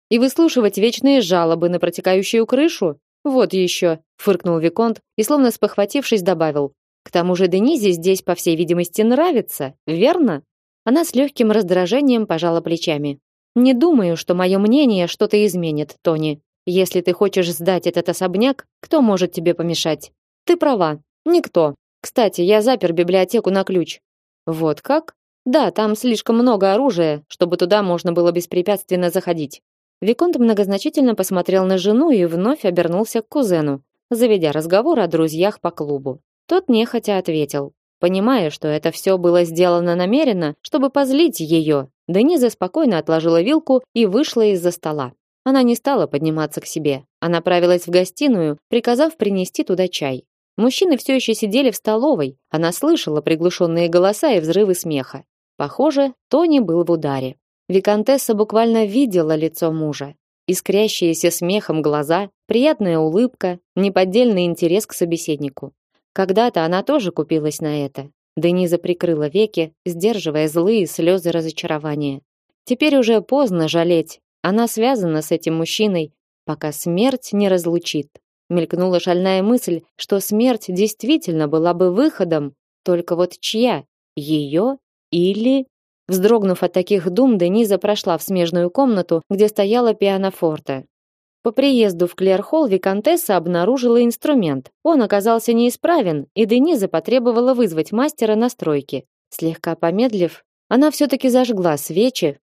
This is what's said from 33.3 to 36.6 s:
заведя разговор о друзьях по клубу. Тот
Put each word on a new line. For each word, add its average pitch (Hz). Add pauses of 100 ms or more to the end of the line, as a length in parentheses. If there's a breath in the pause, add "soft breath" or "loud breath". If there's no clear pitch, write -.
заведя 214
разговор 190
о 180
друзьях 160
по 175
клубу. 143 (260)
Тот 370